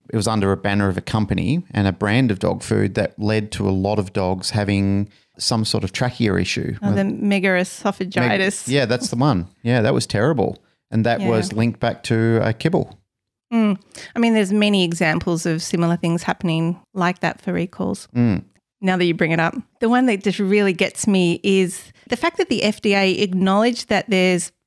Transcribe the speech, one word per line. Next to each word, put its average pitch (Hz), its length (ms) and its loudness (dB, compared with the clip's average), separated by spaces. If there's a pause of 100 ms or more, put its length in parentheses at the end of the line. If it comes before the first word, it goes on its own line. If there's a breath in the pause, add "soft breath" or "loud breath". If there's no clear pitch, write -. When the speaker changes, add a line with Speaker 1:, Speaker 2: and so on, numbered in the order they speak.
(120)
Speaker 1:
It 113 60 -2
was 104 100 0
under 104 240 2
a 95 60 0
banner 101 320 0
of 90 80 -2
a - 40 -2
company 107 720 0
and 98 160 2
a 95 60 2
brand 107 380 2
of 92 80 -4
dog 92 240 -2
food 104 320 0
that - 220 -4
led 107 360 -2
to 101 140 -2
a 98 40 2
lot 98 260 0
of 95 160 -4
dogs 92 380 -2
having 98 580 0 (280 soft breath)
some 110 280 -2
sort 107 180 -2
of 92 80 -6
trachea 117 440 -2
issue. - 460 -4
Speaker 2:
Oh, 202 120 0
the 196 100 0
Speaker 1:
Meg-, 202 400 -2
Speaker 2:
megaesophagitis. 190 1200 -2
Speaker 1:
yeah, 131 180 2
that's 120 240 -2
the - 60 -6
one. 117 320 0 (160)
Yeah, 117 180 2
that 135 120 2
was 120 120 0
terrible. 120 520 0 (340)
And 110 140 2
that 113 160 0
Speaker 2:
Yeah. 113 80 0
Speaker 1:
was 107 240 0
linked 113 260 0
back - 240 -4
to 113 400 2
a 110 100 0
kibble. - 440 -2 (560)
Speaker 2:
Mm. 208 240 2 (380 loud breath)
I 233 40 -2
mean, 233 140 4
there's 202 200 2
many 208 300 4
examples 165 600 0
of 165 160 0
similar 170 360 0
things 170 260 -2
happening 165 560 -2 (140)
like 180 260 -2
that - 220 -6
for 180 120 -6
recalls. 185 640 -6
Speaker 1:
Mm. 120 280 2 (380)
Speaker 2:
Now 185 160 0
that 175 80 2
you 170 80 2
bring 165 180 0
it 165 80 2
up, 165 160 0 (240)
the 226 100 0
one 247 180 4
that 202 160 0
just 196 160 -2
really 196 340 2
gets - 340 -4
me 185 360 4
is 190 480 0 (160 loud breath)
the 240 100 -2
fact 339 200 -2
that 359 120 0
the - 140 -2
F 214 180 0
D 202 140 2
A 196 160 4 (100)
acknowledged 202 680 2
that 202 200 -2
there's 185 420 2 (160)